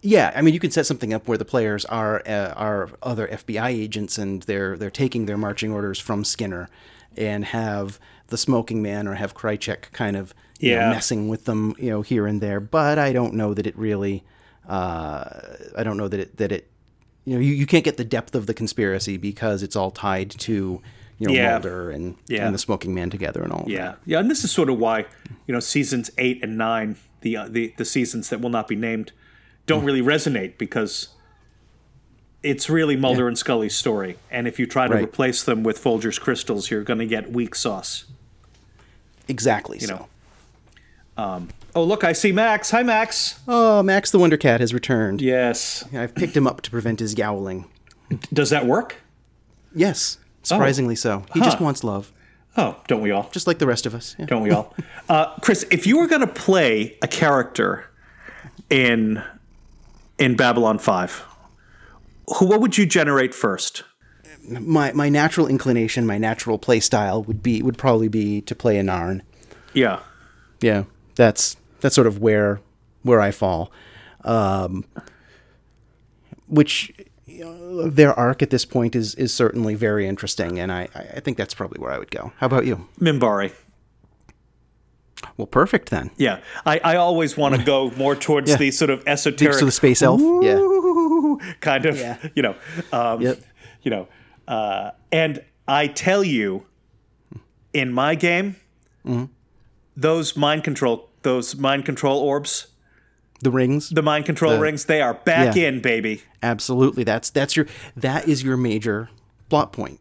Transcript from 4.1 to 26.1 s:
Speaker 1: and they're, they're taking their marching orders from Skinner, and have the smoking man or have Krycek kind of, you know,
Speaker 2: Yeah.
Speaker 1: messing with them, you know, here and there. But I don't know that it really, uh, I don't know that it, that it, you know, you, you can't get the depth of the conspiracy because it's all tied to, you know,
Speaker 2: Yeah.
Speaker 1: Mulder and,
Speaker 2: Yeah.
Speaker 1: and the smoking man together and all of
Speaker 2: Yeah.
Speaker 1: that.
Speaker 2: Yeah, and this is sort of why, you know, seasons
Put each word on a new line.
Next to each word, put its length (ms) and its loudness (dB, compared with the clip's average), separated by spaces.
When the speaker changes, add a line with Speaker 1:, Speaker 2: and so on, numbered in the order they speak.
Speaker 1:
and 240 -6
they're, 340 -4
they're 140 -8
taking 360 -2
their 120 -4
marching 340 -4
orders 260 -6
from 260 -6
Skinner, 440 -6
and 300 -4
have 520 -6
the 80 -6
smoking 460 -2
man 260 -4
or 60 -6
have 200 -8
Krycek 580 -6
kind 220 -4
of, 200 -8
you 140 4
know, 80 2
Speaker 2:
Yeah. 80 4
Speaker 1:
messing 380 -2
with 180 -6
them, 320 -2
you 120 -6
know, 120 -4
here 240 0
and 140 -2
there. 200 -4
But 380 0
I 140 0
don't 220 0
know 200 -2
that 120 -4
it 120 -6
really, 440 -4
uh, 560 -6
I 60 -4
don't 140 -4
know 120 -4
that 120 -4
it, 160 -10
that 160 -2
it, 180 -8
you 100 -4
know, 60 0
you, 140 2
you 120 0
can't 180 4
get 120 0
the 80 -4
depth 300 -6
of 120 -2
the 80 -4
conspiracy 600 -2
because 460 -4
it's 140 -10
all 140 -2
tied 400 -4
to, 500 -4
you 80 -4
know, 80 2
Speaker 2:
Yeah. 180 4
Speaker 1:
Mulder 380 -6
and, 240 -10
Speaker 2:
Yeah. 180 -4
Speaker 1:
and 80 -2
the 60 -4
smoking 340 -6
man 160 -4
together 320 -6
and 100 -6
all 120 -6
of 40 -8
Speaker 2:
Yeah. 140 -6
Speaker 1:
that. 220 -12
Speaker 2:
Yeah, 160 0
and 100 0
this 140 -2
is 80 -2
sort 180 2
of 80 0
why, 280 0
you 40 -4
know, 60 -2
seasons 580 -2